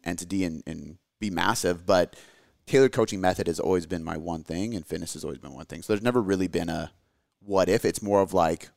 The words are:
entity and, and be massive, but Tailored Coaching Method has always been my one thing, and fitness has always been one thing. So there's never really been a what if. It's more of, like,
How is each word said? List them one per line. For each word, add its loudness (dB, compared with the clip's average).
entity -2
and, -6
and -12
be -4
massive, 0
but 4
Tailored 6
Coaching 0
Method 2
has -2
always 0
been -6
my -6
one -6
thing, -4
and -8
fitness -8
has -12
always -8
been -16
one -14
thing. -12
So 0
there's 0
never 4
really 2
been -2
a -6
what 2
if. 2
It's 0
more 4
of, 0
like, 2